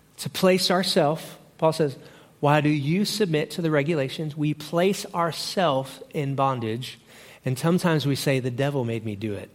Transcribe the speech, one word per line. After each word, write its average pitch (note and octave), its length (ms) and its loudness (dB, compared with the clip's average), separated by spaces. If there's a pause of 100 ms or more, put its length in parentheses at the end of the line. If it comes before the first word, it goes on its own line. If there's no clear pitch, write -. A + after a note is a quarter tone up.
(160)
to - 120 -10
place F#3 400 4
ourself. F3 720 0 (200)
Paul D#3+ 140 4
says, D3 240 0 (440)
"Why D3 200 6
do D3 80 2
you D3+ 360 2
submit D#3+ 480 -2
to F3+ 100 -4
the D#3+ 80 0
regulations?" D3 680 0
We D3+ 160 0
place F#3 640 -2
ourself D#3 880 -2 (100)
in C#3 220 -4
bondage. B2+ 640 -2 (460)
And B2+ 120 0
sometimes E3 480 2
we C#3 120 0
say, C3+ 240 0
"The B2+ 100 -4
devil C3+ 340 -2
made A2+ 200 -4
me G#2+ 100 -6
do G#2 200 -4
it." F#2+ 200 -10